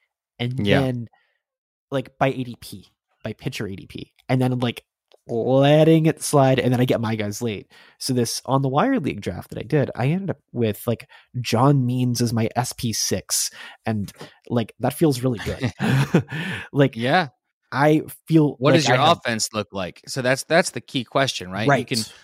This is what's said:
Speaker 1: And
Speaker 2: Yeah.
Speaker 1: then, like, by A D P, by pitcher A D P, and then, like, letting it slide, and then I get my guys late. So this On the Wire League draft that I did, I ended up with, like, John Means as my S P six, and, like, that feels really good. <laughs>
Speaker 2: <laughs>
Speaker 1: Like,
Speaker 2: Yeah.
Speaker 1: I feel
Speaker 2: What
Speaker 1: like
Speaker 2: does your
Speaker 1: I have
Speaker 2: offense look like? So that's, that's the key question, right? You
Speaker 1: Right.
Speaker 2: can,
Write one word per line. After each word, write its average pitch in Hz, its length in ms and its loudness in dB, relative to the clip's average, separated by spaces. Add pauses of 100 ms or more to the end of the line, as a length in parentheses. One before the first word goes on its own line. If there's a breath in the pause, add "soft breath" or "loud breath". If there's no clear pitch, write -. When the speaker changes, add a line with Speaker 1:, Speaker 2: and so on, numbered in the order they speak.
(400)
Speaker 1:
And 123 260 -4
Speaker 2:
Yeah. 98 160 4
Speaker 1:
then, 123 260 -4 (840)
like, 131 280 -6
by 135 100 2
A 131 160 -2
D 120 180 -12
P, - 260 -18 (360)
by 110 100 -6
pitcher - 340 -8
A 95 80 -8
D - 120 -14
P, - 260 -14 (160)
and 127 120 2
then, 127 180 0
like, 120 260 -6 (400)
letting 143 800 4
it 156 160 0
slide, 131 380 4
and 127 140 2
then 123 80 2
I 127 40 4
get 127 140 2
my 113 160 -4
guys 104 260 -6
late. 110 300 -6 (260 soft breath)
So - 160 -4
this 120 320 -2
On 135 160 0
the 139 60 0
Wire 202 320 0
League 101 220 -6
draft - 300 -8
that - 80 -10
I 110 40 -8
did, 139 320 0
I 123 120 -2
ended 180 240 -2
up - 80 -10 (120)
with, 113 340 -2
like, - 220 -4 (320 soft breath)
John 127 460 2
Means 123 360 -2
as 113 120 0
my 113 220 0
S 123 180 -4
P 117 200 -6
six, - 560 -4 (360 loud breath)
and, 107 260 -4 (380 loud breath)
like, 117 300 -2
that 123 140 -2
feels 139 300 2
really 123 160 -2
good. 107 400 -4
<laughs> 139 440 2 (360 loud breath)
Speaker 2:
<laughs> - 140 -16
Speaker 1:
Like, 135 220 2
Speaker 2:
Yeah. 135 340 0 (460)
Speaker 1:
I 151 280 4 (240)
feel 156 320 4
Speaker 2:
What 135 120 4
Speaker 1:
like - 100 6
Speaker 2:
does 131 60 0
your 131 120 4
Speaker 1:
I 147 80 4
have - 100 4
Speaker 2:
offense 113 340 -4
look 107 200 -4
like? 92 340 -8
So - 160 -8
that's, 127 220 0
that's - 280 2
the 117 100 -10
key 127 220 -6
question, 123 460 -2
right? 98 140 -4
You 135 80 0
Speaker 1:
Right. 123 160 0
Speaker 2:
can, 117 120 -2 (240 loud breath)